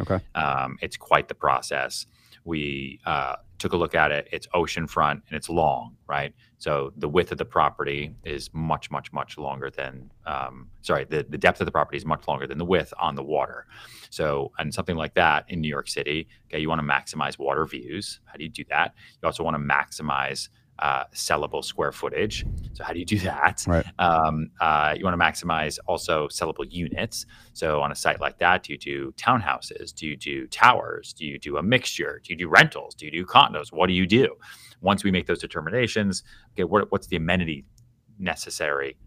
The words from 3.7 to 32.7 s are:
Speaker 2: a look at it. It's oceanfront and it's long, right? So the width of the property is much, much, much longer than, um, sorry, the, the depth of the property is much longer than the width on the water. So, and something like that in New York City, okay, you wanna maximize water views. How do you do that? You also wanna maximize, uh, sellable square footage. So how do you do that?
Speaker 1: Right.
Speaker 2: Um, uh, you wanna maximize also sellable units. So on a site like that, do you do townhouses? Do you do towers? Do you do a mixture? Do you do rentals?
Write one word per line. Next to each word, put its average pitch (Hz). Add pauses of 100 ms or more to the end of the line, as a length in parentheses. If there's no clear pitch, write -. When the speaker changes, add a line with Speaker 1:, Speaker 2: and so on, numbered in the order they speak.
Speaker 2:
a 95
look 85
at 76
it. 73
It's 80
oceanfront 80
and 78
it's -
long, 69 (100)
right? 71 (260)
So 69
the 78
width 85
of 73
the -
property 73 (100)
is 71
much, 78
much, 69
much 71
longer 67
than, 65 (140)
um, 65 (120)
sorry, 71
the, 73
the 73
depth 87
of 95
the 73
property 73
is 71
much 78
longer 67
than 69
the 85
width 87
on 76
the 69
water. 71 (440)
So, 71
and 78
something 92
like 78
that 80
in 90
New 78
York 71
City, 76 (180)
okay, 78
you 78
wanna 80
maximize 71
water 69
views. 73
How -
do 73
you 82
do 73
that? 73 (260)
You -
also -
wanna 80
maximize, 71 (300)
uh, 67 (100)
sellable 76
square 73
footage. - (260)
So -
how 80
do 85
you 90
do 104
that? 87
Speaker 1:
Right. 85 (140)
Speaker 2:
Um, 80
uh, 76
you 90
wanna 87
maximize 80 (120)
also 80
sellable 76
units. 87 (260)
So 76
on 71
a 71
site -
like 71
that, 90
do 73
you 67
do 69
townhouses? 95
Do -
you 73
do 67
towers? 110
Do 80
you 71
do 71
a 73
mixture? 90
Do -
you 80
do 85
rentals? 87